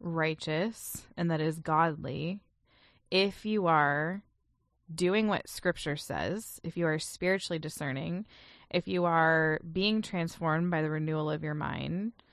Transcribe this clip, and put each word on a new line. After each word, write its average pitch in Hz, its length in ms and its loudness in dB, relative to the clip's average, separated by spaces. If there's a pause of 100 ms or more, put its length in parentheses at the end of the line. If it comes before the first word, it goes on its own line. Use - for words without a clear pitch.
righteous, 165 1040 -2 (100)
and 170 140 0
that 160 100 2
is 156 180 0
godly 160 800 0 (720)
if 190 340 0
you 214 220 2
are 156 560 2 (720)
doing 185 360 2
what 196 200 0
Scripture - 480 -2
says, 147 680 -6
if 165 120 -6
you 170 100 0
are 156 120 2
spiritually 180 600 -2
discerning, 156 680 -6 (440)
if 175 180 0
you 180 160 0
are 160 560 6 (120)
being 208 300 2
transformed 170 680 0
by 160 120 2
the 156 80 0
renewal 156 400 0
of 151 140 -4
your 151 100 -4
mind, 156 580 -4 (200)